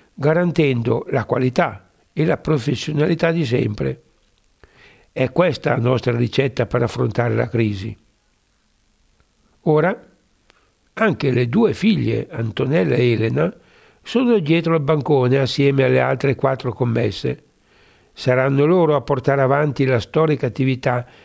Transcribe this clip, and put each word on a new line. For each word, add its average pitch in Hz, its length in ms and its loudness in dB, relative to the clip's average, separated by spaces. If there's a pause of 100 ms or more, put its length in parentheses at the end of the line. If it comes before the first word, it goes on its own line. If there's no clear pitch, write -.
(140)
garantendo 143 960 0
la 123 160 -2
qualità 123 640 -2 (220)
e 156 140 -2
la 165 120 0
professionalità 156 920 -2
di 165 140 0
sempre. 117 560 -2 (1120)
È 127 160 -2
questa 165 440 0
la 117 80 -2
nostra 120 340 0
ricetta 123 480 0
per 123 160 -2
affrontare 120 540 -2
la 117 120 -2
crisi. 107 480 -2 (1700)
Ora, 165 340 2 (1000)
anche 185 380 0
le 127 180 0
due 196 260 2
figlie, 127 560 0
Antonella 131 640 -2
e 123 160 2
Elena, 123 440 0 (460)
sono 240 380 2
dietro 165 340 0
al 160 80 2
bancone 139 560 2
assieme 139 460 2
alle 131 160 4
altre 131 340 0
quattro 131 400 -2
commesse. 113 720 -2 (680)
Saranno 135 540 0
loro 165 300 2
a 135 60 0
portare 139 400 0
avanti 139 440 2
la 127 140 2
storica 156 480 0
attività 127 580 -2 (200)